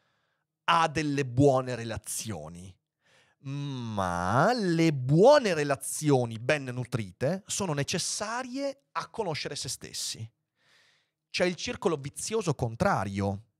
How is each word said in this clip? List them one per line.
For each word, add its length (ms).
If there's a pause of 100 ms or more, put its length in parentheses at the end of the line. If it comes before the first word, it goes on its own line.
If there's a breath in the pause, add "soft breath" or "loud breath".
(640)
ha 240
delle 380
buone 500
relazioni, 1000 (680 soft breath)
ma 1120
le 400
buone 600
relazioni 840
ben 240
nutrite 840
sono 260
necessarie 1120 (100)
a 160
conoscere 480
se 100
stessi. 640 (960 soft breath)
C'è 140
il 120
circolo 420
vizioso 580
contrario, 920 (120)